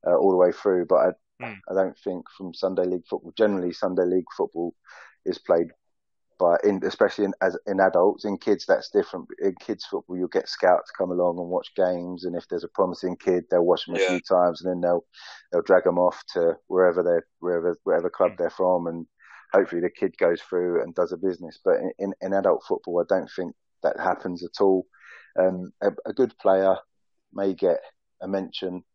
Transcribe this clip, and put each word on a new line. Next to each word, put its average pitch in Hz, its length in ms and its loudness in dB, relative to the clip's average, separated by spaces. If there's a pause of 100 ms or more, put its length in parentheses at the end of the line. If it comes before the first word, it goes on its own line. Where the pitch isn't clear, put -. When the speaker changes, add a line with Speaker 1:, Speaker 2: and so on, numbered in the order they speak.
Speaker 1:
uh, 87 80 4
all 95 160 4
the 92 60 2
way 90 160 6
through. 92 340 0
But 90 100 2
I, 80 140 4 (300)
Speaker 2:
Hmm. 120 140 -12 (140)
Speaker 1:
I 92 60 -8
don't 95 240 -2
think 90 260 -8 (140)
from 90 160 -12
Sunday 95 300 -2
league 90 260 -4
football, 85 260 -8
generally 95 360 0
Sunday 92 320 -2
league 90 320 0
football 85 360 -4 (540)
is 87 100 -4
played 85 300 0 (720)
by, 85 240 4
in, 101 220 2
especially 104 400 0
in, 95 180 -4
as, 90 240 -2
in 98 140 -2
adults. 95 440 4
In 104 140 -4
kids, 101 280 0
that's - 240 0
different. 92 360 -2 (140)
In 95 160 0
kids - 280 -10
football, 90 320 -8
you'll 90 120 -4
get - 200 -2
scouts - 480 2
come 90 140 -2
along 87 300 0
and 87 80 -8
watch 90 260 -6
games, 90 500 -2
and 87 120 -6
if 87 120 -8
there's 85 140 -6
a 87 60 -12
promising 90 480 -4
kid, 90 340 0
they'll 87 140 4
watch 87 220 2
them 85 100 -6
a - 20 -2
Speaker 3:
Yeah. 92 120 2
Speaker 1:
few 90 100 0
times, 87 420 0
and 92 80 -4
then 87 100 -4
they'll, 87 240 0 (460)
they'll 87 120 0
drag 92 260 4
'em 87 100 0
off 87 240 2 (120)
to 85 220 2 (120)
wherever 90 340 4
they're, 85 240 0 (140)
wherever, 85 420 -2
whatever 85 280 0
club 90 200 0
Speaker 2:
Hmm. 92 80 -16
Speaker 1:
they're 85 120 -2
from, 90 360 0
and 85 180 -8 (480)
hopefully 90 280 2
the 87 100 0
kid - 280 -4
goes 87 220 2
through 87 420 -2
and 80 120 -8
does 87 160 -2
a 90 60 -6
business. 87 480 -6
But 90 140 4
in, 90 200 -4
in, 98 220 -4
in 95 120 -4
adult 92 300 2
football, 87 380 -4
I 85 120 0
don't 92 220 -2
think 90 220 -8 (260)
that - 160 -2
happens 90 460 -4
at - 180 -4
all. 95 240 4 (500)
Um, 92 360 0 (100)
a, 101 80 2 (160)
a 110 60 -8
good 123 260 -2
player 95 380 4 (560)
may 98 220 -2
get 85 260 0 (420)
a 92 60 -10
mention 92 560 -6 (100)